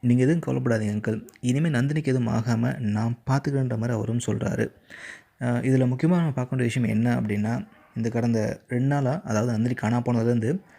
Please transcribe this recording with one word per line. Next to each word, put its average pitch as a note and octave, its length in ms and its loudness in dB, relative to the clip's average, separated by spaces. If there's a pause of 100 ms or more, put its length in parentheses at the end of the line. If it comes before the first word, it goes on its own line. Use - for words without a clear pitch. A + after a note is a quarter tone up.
"நீங்க B2 220 4
எதுவும் D#3+ 180 2
கவலைப்படாதீங்க A#2+ 520 0
அங்கிள், G#2+ 340 -2 (140)
இனிமே C#3 280 0
நந்தினிக்கு D3 340 0
எதுவும் B2+ 240 0
ஆகாம A#2 520 0
நான் A2 360 0 (140)
பார்த்துக்கிறேன்ற" C3+ 480 0
மாதிரி A#2+ 160 -2
அவரும் A2+ 320 -2
சொல்றாரு. G#2+ 460 -2 (680)
அ, B2 40 -4
இதுல B2 420 2
முக்கியமா D#3 300 2
நம்ம E3 140 2
பார்க்க C3 240 -4
வேண்டிய B2 140 0
விஷயம் A2+ 200 0
என்ன A#2 320 2
அப்படின்னா, G#2+ 460 -2 (280)
இந்த A2+ 140 -2
கடந்த A2+ 580 -2
ரெண்டு B2 180 -2
நாளா, C#3+ 380 0
அதாவது A2+ 280 0
நந்தினி A2+ 220 0
காணாம A#2 280 -2
போனதுலேருந்து A#2+ 580 0 (200)